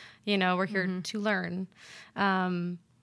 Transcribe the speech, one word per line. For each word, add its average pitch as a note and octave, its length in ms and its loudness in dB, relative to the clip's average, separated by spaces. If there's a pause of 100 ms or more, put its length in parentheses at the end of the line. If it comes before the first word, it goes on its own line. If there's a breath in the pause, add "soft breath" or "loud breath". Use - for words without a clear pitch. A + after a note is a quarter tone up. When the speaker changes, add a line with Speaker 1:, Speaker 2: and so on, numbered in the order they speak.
(240 loud breath)
Speaker 1:
you G#3 140 2
know, F#3 180 4
we're F#3 120 2
here F#3+ 180 0
Speaker 2:
Mm-hmm. F#3 160 -2
Speaker 1:
to G#3 180 -6
learn. F#3 480 -2 (480 loud breath)
Um, F3+ 600 0 (260)